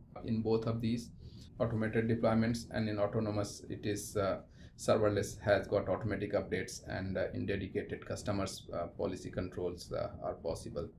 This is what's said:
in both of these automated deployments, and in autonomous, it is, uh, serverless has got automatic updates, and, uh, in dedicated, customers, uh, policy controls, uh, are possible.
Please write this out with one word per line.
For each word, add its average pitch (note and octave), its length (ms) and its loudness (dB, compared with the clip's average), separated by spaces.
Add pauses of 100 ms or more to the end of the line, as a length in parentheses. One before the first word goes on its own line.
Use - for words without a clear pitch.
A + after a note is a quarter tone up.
(260)
in A2 160 0
both A2+ 240 4
of A#2 140 0
these A#2 280 0 (500)
automated A2+ 480 2
deployments, A2+ 640 4
and A2 180 0
in G#2 100 0
autonomous, G#2 720 0
it - 160 -4
is, G#2 300 -2
uh, F#2+ 240 2 (380)
serverless G#2 600 4
has G2 260 6
got G2 220 2
automatic G2 440 0
updates, F#2 560 0
and, F#2+ 280 -2
uh, F#2 180 2
in G2+ 120 -2
dedicated, F#2+ 580 -2
customers, G2 720 -2
uh, E2+ 120 -2 (120)
policy F#2 320 -2
controls, F2+ 640 -4
uh, - 160 -2 (140)
are - 120 -4
possible. - 540 -6 (100)